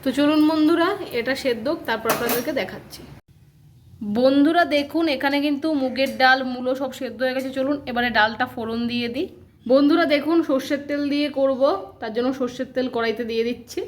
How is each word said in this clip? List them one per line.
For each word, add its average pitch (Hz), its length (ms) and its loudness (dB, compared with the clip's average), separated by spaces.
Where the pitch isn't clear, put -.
তো - 40 0
চলুন 294 320 4
বন্ধুরা 320 380 4
এটা 247 140 -2
সেদ্ধ 233 280 -2
হোক, 320 160 -4
তারপর 226 280 -2
আপনাদেরকে 240 360 -2
দেখাচ্ছি। - 400 -12
বন্ধুরা 285 440 6
দেখুন 294 280 0
এখানে 277 300 0
কিন্তু 294 220 0
মুগের 262 300 0
ডাল 262 180 6
মূলো 247 180 -4
সব 262 180 -4
সেদ্ধ 233 240 -10
হয়ে 254 140 -2
গেছে। 269 200 -6
চলুন 269 180 0
এবারে 240 280 0
ডালটা 220 360 2
ফোড়ন 226 260 -6
দিয়ে 240 240 -4
দিই। 320 120 -4
বন্ধুরা 294 420 6
দেখুন 302 240 2
সর্ষের 269 380 0
তেল 285 140 -2
দিয়ে 294 140 0
করব, 269 220 2
তার 226 140 -8
জন্য 240 140 0
সর্ষের 247 360 -4
তেল 254 200 -2
কড়াইতে 226 360 -2
দিয়ে 226 160 0
দিচ্ছি। 240 400 -6